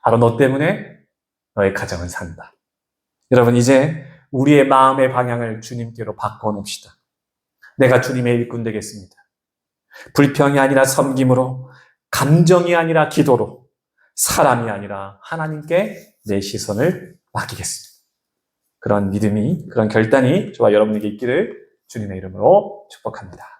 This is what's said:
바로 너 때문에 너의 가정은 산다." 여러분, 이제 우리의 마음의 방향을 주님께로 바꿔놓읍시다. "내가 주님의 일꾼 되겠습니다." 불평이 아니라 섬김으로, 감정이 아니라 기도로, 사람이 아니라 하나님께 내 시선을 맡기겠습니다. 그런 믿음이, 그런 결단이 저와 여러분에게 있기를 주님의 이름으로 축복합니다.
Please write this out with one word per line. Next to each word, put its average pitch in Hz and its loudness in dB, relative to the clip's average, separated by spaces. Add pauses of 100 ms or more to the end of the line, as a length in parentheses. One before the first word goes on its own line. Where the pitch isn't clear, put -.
바로 117 4
너 117 4
때문에 143 0 (560)
너의 98 0
가정은 87 -8
산다." 85 -16 (800)
여러분, 123 4
이제 131 2 (260)
우리의 139 4
마음의 131 4
방향을 120 -4
주님께로 113 -12
바꿔놓읍시다. 104 -8 (880)
"내가 127 4
주님의 123 -2
일꾼 120 -4
되겠습니다." 104 -10 (1000)
불평이 143 2
아니라 135 4
섬김으로, 131 0 (420)
감정이 170 4
아니라 160 2
기도로, - 0 (460)
사람이 120 0
아니라 98 -10
하나님께 156 -6 (100)
내 101 -4
시선을 110 -6 (160)
맡기겠습니다. - -12 (920)
그런 101 0
믿음이, 107 -2
그런 110 -2
결단이 127 0
저와 107 2
여러분에게 107 0
있기를 131 -4 (320)
주님의 101 -12
이름으로 98 0
축복합니다. - -14 (140)